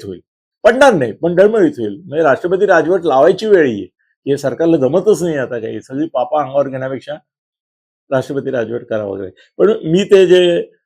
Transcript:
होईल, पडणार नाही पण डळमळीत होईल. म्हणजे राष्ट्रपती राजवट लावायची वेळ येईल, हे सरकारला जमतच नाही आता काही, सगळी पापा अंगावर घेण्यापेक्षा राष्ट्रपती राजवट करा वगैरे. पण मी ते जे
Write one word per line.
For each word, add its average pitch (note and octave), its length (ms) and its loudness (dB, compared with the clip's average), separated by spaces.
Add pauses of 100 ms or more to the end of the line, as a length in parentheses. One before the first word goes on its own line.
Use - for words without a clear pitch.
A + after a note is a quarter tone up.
होईल, F#2 160 -14 (440)
पडणार B3 300 4
नाही B2 180 -2
पण E3+ 220 -4
डळमळीत F#3+ 440 4
होईल. G#2 280 -8
म्हणजे D3+ 160 -4
राष्ट्रपती F3 440 0
राजवट F3 380 2
लावायची E3 420 2
वेळ F3+ 200 4
येईल, G#2 220 -6 (420)
हे C#3 80 -2
सरकारला D#3+ 380 0
जमतच D#3+ 460 0
नाही E3 140 -4
आता B2 220 -6
काही, A2 240 -10
सगळी C#3+ 260 -8
पापा D3 340 -2
अंगावर C#3 260 -2
घेण्यापेक्षा C3 460 -10 (960)
राष्ट्रपती C3+ 400 -4
राजवट A#2+ 340 -6
करा G#2+ 200 -6
वगैरे. G2 260 -10 (280)
पण F#3 120 4
मी F#3+ 340 -2
ते F#3+ 220 4
जे E3+ 440 2 (160)